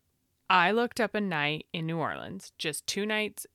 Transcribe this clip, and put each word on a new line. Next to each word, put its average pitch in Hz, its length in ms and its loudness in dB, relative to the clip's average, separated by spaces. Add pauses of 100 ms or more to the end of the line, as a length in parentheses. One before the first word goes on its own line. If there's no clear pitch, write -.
(480)
I 185 220 6
looked 233 300 0
up 208 140 0
a 214 60 0
night 156 520 -2
in 160 140 -4
New 165 120 -2
Orleans, 113 600 -6
just - 280 -4
two 202 200 -2
nights 214 480 -4